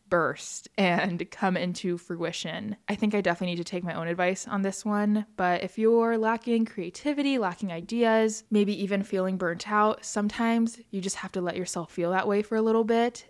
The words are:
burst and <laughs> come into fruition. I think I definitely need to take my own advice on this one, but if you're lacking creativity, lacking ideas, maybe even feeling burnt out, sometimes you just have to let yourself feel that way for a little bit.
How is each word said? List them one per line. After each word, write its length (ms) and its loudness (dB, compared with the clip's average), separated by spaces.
burst 680 -2
and 540 0
<laughs> 0 -
come 260 0
into 400 -2
fruition. 800 -8
I 80 -2
think 180 0
I 60 2
definitely 340 0
need 80 -4
to 80 -10
take 140 -6
my 100 -6
own 140 -6
advice 400 -2
on 140 -2
this 220 -4
one, 400 0
but 260 0
if 160 -8
you're 400 4
lacking 460 0
creativity, 720 -2
lacking 320 -4
ideas, 800 2
maybe 320 2
even 220 0
feeling 320 -2
burnt 340 -4
out, 340 2
sometimes 760 0
you 100 -6
just 140 -4
have 180 -10
to 80 -4
let 160 -4
yourself 360 -6
feel 180 -2
that 160 4
way 160 6
for 140 -2
a 60 4
little 200 6
bit. 480 2